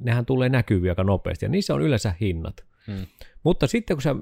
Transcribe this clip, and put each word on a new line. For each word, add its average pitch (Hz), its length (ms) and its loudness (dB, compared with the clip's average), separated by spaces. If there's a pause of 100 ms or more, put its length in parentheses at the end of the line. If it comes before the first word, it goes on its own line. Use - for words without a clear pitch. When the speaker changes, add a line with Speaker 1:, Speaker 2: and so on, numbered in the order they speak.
Speaker 1:
nehän 120 240 0
tulee 127 240 2
näkyviä 101 420 2
aika 92 120 0
nopeasti, - 420 0
ja 101 40 -2
niissä 196 260 0
on 139 60 0
yleensä 117 400 2
hinnat. 82 440 -4 (220)
Speaker 2:
Mm. 95 180 -8 (380)
Speaker 1:
Mutta - 240 2
sitten 220 300 -2
kun 131 40 -6
sä 139 200 0